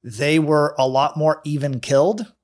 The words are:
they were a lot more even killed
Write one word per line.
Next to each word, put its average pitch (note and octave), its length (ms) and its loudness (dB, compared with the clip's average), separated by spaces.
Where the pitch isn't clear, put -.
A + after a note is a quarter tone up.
they C#3+ 360 0
were D3 400 2
a C3 80 2
lot C3+ 280 0
more D#3 300 0
even C#3+ 340 -4
killed F3 540 0